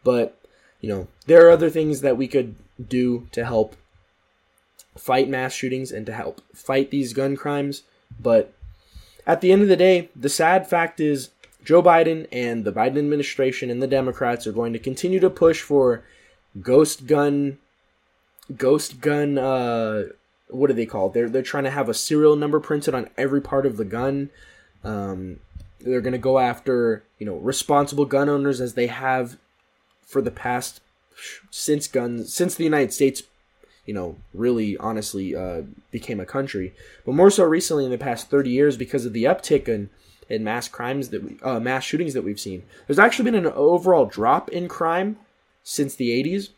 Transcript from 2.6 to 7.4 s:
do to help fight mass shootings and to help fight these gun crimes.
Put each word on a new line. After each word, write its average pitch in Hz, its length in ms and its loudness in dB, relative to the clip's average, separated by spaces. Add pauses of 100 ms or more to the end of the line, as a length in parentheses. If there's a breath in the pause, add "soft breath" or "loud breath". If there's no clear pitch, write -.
do 123 440 -2
to 120 120 -6
help 117 320 -2 (1200)
fight 131 340 0
mass 131 240 -6
shootings 131 380 -6
and 110 140 -12
to 113 80 -10
help - 280 -10 (120)
fight 135 380 -2
these 131 220 -4
gun 135 220 -2
crimes. 143 460 -6 (380)